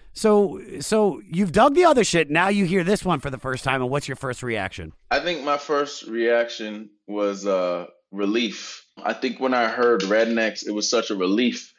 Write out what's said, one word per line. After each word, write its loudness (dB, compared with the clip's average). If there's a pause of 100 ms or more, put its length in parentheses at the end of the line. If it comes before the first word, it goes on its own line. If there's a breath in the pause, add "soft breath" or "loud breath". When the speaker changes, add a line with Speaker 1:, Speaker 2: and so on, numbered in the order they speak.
(140 soft breath)
Speaker 1:
so, 2 (180)
so 2
you've -2
dug 6
the 6
other 6
shit. 2
Now 2
you 2
hear 2
this 0
one 0
for -8
the -10
first -6
time, 0
and -2
what's -2
your -8
first -8
reaction? -6 (160)
Speaker 2:
I 0
think -6
my 0
first -4
reaction -2 (180)
was, -4
uh, -2 (240)
relief. -4 (160)
I -4
think -6
when 0
I 2
heard 2
Rednecks, 0
it -4
was -4
such -2
a -4
relief, 0